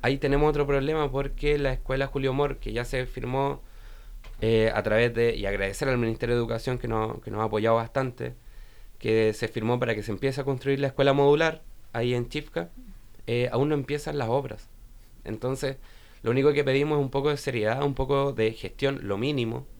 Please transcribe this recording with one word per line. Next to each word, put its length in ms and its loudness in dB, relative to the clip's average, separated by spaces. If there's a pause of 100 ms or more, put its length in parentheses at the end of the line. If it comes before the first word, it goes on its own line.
Ahí 160 2
tenemos 320 4
otro 160 2
problema 460 0
porque 460 0
la 160 0
escuela 340 -2
Julio 260 0
Mor, 240 0
que 140 -8
ya 140 -2
se 200 -2
firmó, 560 -2 (800)
eh, 320 6
a 100 0
través 300 4
de, 220 2
y 100 -4
agradecer 440 -2
al 80 2
Ministerio 380 0
de 40 2
Educación 380 -2
que 100 -6
nos, 340 -2
que 100 -10
nos 100 -2
ha 40 2
apoyado 300 4
bastante, 600 -2 (600)
que 360 4
se 140 -4
firmó 320 0
para 160 0
que 80 -6
se 80 -6
empiece 300 -2
a 20 -4
construir 360 0
la 80 0
escuela 260 2
modular 500 4 (280)
ahí 220 0
en 160 0
Chifca, 400 -6 (580)
eh, 240 2
aún 180 2
no 60 2
empiezan 420 -4
las 120 -2
obras. 400 -2 (540)
Entonces, 540 -4 (440)
lo 100 0
único 220 6
que 100 2
pedimos 360 4
es 40 2
un 60 -2
poco 200 0
de 80 0
seriedad, 460 0
un 120 0
poco 360 2
de 220 2
gestión, 500 -2
lo 140 -2
mínimo 480 -2 (140)